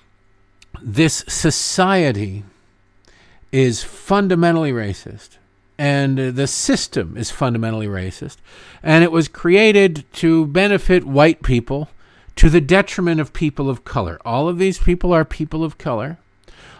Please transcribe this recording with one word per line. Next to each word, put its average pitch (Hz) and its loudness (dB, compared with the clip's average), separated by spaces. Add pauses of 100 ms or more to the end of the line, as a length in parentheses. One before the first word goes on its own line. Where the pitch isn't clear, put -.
(800)
this 127 -2
society 143 -2 (1080)
is 131 0
fundamentally 170 0
racist, 107 -10 (400)
and 139 0
the 131 -2
system - -4
is - -8
fundamentally 113 -4
racist, 95 -10 (460)
and 160 6
it 170 4
was 165 0
created 196 2 (100)
to 165 2
benefit 185 2
white 143 2
people 135 -2 (460)
to - 8
the 165 4
detriment 175 0
of 139 -8
people 143 -4
of 127 -6
color. 87 -6
All 131 -2
of 175 -4
these 190 0
people 175 0
are 160 4
people 156 -8
of 151 -8
color. 135 -6 (640)